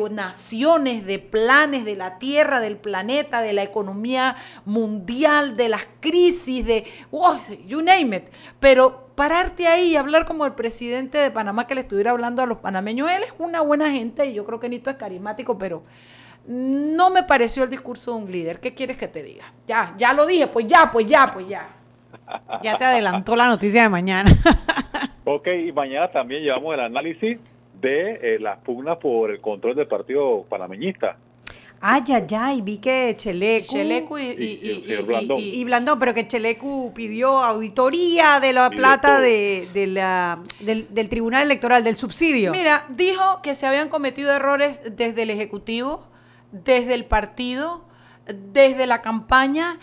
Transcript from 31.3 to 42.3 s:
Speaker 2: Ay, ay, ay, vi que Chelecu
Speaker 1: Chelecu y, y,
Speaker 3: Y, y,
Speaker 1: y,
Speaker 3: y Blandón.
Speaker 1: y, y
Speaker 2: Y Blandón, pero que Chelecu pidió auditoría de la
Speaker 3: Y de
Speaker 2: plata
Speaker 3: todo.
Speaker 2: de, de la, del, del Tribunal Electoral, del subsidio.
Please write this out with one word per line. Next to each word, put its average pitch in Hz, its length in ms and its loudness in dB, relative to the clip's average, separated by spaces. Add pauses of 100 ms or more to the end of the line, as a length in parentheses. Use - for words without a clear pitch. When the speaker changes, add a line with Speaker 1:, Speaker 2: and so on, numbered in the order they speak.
Speaker 2:
Ay, 240 300 0
ay, 220 180 0 (100)
ay, 254 240 -2
vi 202 180 -8
que 254 380 -2
Chelecu 208 540 -2
Speaker 1:
Chelecu 302 460 -4
y, 277 60 -6
y, 254 40 -6
Speaker 3:
Y, 247 160 -8
y, 208 420 -8
Speaker 1:
y, 214 80 -6
Speaker 3:
y 208 100 -4
Blandón. 113 360 -2
Speaker 1:
y, 214 40 -6
y 214 180 -6
Speaker 2:
Y - 20 -4
Blandón, 247 340 0
pero 247 160 0
que 233 140 -4
Chelecu 233 640 -4
pidió 240 480 0
auditoría 277 1000 2
de 262 100 4
la 254 160 4
Speaker 3:
Y 247 40 2
de - 40 -10
Speaker 2:
plata 269 380 6
Speaker 3:
todo. 269 80 6
Speaker 2:
de, 202 520 2
de 196 140 0
la, 185 520 0 (200)
del, 220 340 -4
del 214 140 -2
Tribunal 233 360 0
Electoral, 247 420 2
del 226 100 0
subsidio. 254 560 0